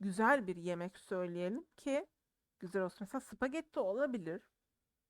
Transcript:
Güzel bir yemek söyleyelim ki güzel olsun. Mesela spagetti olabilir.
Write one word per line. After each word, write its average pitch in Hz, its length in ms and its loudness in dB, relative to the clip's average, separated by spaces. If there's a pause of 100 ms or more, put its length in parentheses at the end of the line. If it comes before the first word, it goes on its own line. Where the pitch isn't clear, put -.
Güzel 220 460 4
bir 180 100 -2
yemek 175 420 -4
söyleyelim 180 680 -2 (100)
ki 285 300 -2 (520)
güzel 185 240 -2
olsun. 180 180 -4
Mesela 226 200 -6
spagetti 269 600 -4
olabilir. 202 600 0 (680)